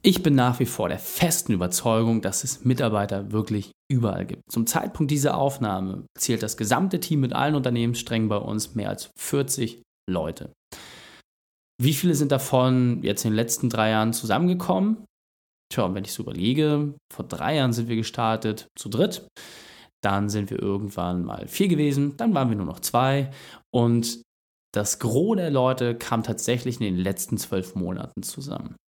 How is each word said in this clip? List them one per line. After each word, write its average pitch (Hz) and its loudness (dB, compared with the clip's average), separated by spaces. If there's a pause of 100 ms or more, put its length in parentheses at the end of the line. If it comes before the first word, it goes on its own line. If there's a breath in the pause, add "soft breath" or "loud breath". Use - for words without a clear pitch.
Ich 185 6
bin 147 6
nach 123 4
wie 127 2
vor 98 -2
der 92 -4
festen - 0
Überzeugung, 110 2
dass 98 -4
es - -8
Mitarbeiter 104 0
wirklich 104 -2 (200)
überall 101 0
gibt. - -12
Zum 117 0
Zeitpunkt - -2
dieser 143 2
Aufnahme 95 -2 (140)
zählt 110 0
das 104 -6
gesamte 139 2
Team 147 0
mit 127 0
allen 147 0
Unternehmenssträngen 117 0
bei 104 0
uns 107 -4
mehr 101 -4
als - -8
vierzig 139 -2 (280)
Leute. 82 -4 (1300 loud breath)
Wie 143 4
viele 170 2
sind 143 2
davon 127 4
jetzt 101 -2
in 110 2
den 107 2
letzten 120 0
drei 110 2
Jahren 110 2
zusammengekommen? 180 0 (680)
Tja, 95 0
wenn 98 -6
ich - -10
so - -8
überlege, 147 0 (180)
vor - -8
drei 113 -4
Jahren 131 2
sind 117 -2
wir 117 0
gestartet 110 -2 (100)
zu - -12
dritt, 135 -2 (720 loud breath)
dann 101 2
sind 104 -2
wir - -4
irgendwann 95 -4
mal - -8
vier - 0
gewesen, 143 2
dann 208 2
waren 131 2
wir 107 0
nur 95 -4
noch 69 -8
zwei 135 2 (420 loud breath)
und 117 2 (500)
das - -2
Gros 156 2
der 170 0
Leute 127 2
kam 113 -2
tatsächlich 120 -2
in - 0
den 95 0
letzten 95 -2
zwölf 92 -4
Monaten 90 -6
zusammen. - -10 (140)